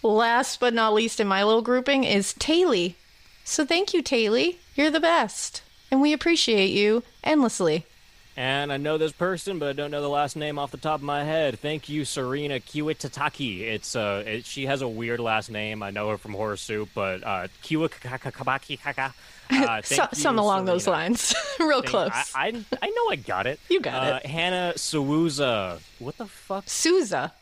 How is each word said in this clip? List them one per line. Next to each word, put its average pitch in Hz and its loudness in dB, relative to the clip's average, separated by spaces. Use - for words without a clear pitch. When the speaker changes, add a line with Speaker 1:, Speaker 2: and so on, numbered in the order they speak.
Speaker 1:
last 233 4
but 247 2
not 220 4
least 220 2
in 208 2
my 196 2
little 220 6
grouping 254 2
is 202 2
Taylor. 277 2
So - 0
thank 349 0
you, 339 2
Taylor. 247 2
You're 294 4
the 320 2
best. 330 0
And 269 4
we 294 6
appreciate 233 2
you 214 4
endlessly. 202 2
Speaker 2:
And 139 0
I 135 -2
know 151 -2
this 156 0
person, 180 -4
but 143 -2
I 139 -4
don't 147 -6
know 147 -4
the 143 -2
last 143 0
name 151 -4
off 143 -4
the 143 -14
top 156 0
of 139 -8
my 143 -2
head. 151 0
Thank 151 -6
you, 147 -4
Serena 139 -4
Kiwitataki. 143 -6
It's, 110 -6
uh, 104 -2
it, 110 -6
she 135 -8
has 135 -2
a 131 -4
weird 117 -4
last 110 0
name. 107 -6
I 101 -6
know 104 -4
her 104 -2
from - -12
Horror 104 -4
Soup, 107 -6
but, 95 -4
uh, 95 -4
Kiwakakakabaki 135 -4
Kaka. 135 -6
Uh, 262 2
Speaker 1:
<laughs> - -14
So-, - -2
Speaker 2:
thank - 0
you, - -8
Speaker 1:
something 285 2
along 196 2
those 185 0
Speaker 2:
Serena. 165 0
Speaker 1:
lines. 233 0
<laughs> 554 -8
Real 302 4
Speaker 2:
Thank, - -6
Speaker 1:
close. 156 0
Speaker 2:
I, 135 -2
I, 226 -6
I 220 -2
know 466 0
I - 0
got 98 -2
it. 147 -4
Speaker 1:
You 359 4
got 127 -2
Speaker 2:
Uh, - 0
Speaker 1:
it. - -8
Speaker 2:
Hannah 175 -2
Souza. 139 0
What 123 -12
the 226 -10
fuck? - -10
Speaker 1:
Souza. 208 0